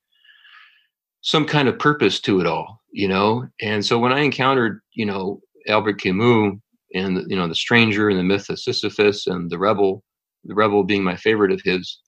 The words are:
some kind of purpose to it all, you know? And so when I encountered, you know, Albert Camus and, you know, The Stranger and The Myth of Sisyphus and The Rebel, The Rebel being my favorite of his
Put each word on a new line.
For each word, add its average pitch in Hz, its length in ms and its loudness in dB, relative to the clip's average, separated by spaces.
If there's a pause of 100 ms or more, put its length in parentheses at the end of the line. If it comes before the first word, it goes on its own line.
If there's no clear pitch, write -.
(1200)
some 156 260 0
kind 143 220 2
of 110 100 -2
purpose 147 420 2
to 98 200 2
it 85 60 0
all, 82 340 -6 (100)
you 101 160 -4
know? 104 400 0 (140)
And 107 240 -2
so 120 140 2
when 123 140 2
I 139 80 0
encountered, 127 600 0 (120)
you 110 140 -4
know, 98 340 -6 (280)
Albert 107 320 0
Camus 107 540 2 (400)
and, 92 340 -2
you 95 80 -4
know, 90 100 -2
The 82 80 -6
Stranger 110 540 2
and 95 100 2
The 90 60 0
Myth 98 260 0
of 95 80 -6
Sisyphus 104 680 0
and 87 240 -4
The 85 80 -6
Rebel, 98 440 0 (420)
The 101 100 -12
Rebel 104 280 2
being 98 220 0
my 90 120 -2
favorite 104 360 2
of 95 100 -4
his 90 460 -4